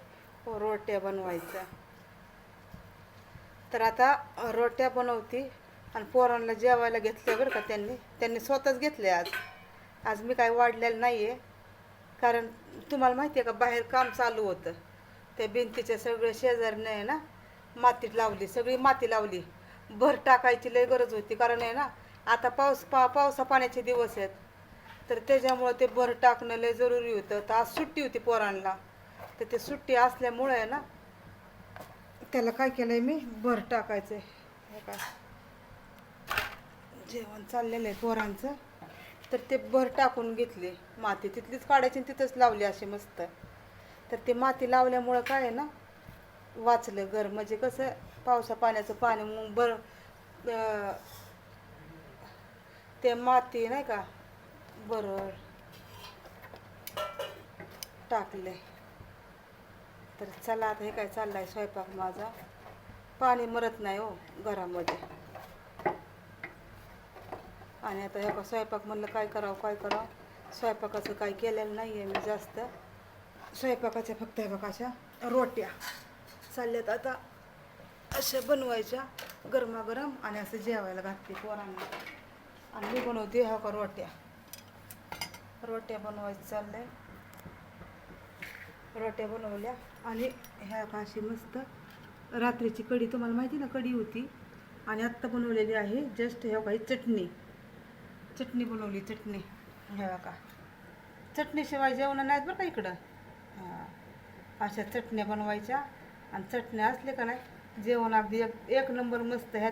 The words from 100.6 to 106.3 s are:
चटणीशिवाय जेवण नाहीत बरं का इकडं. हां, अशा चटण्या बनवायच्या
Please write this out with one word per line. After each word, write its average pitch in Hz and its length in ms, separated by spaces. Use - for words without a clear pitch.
चटणीशिवाय 285 580
जेवण 277 300
नाहीत 285 160
बरं 349 140
का 381 80
इकडं. 214 300
हां, 175 280
अशा 202 160
चटण्या 220 420
बनवायच्या 208 580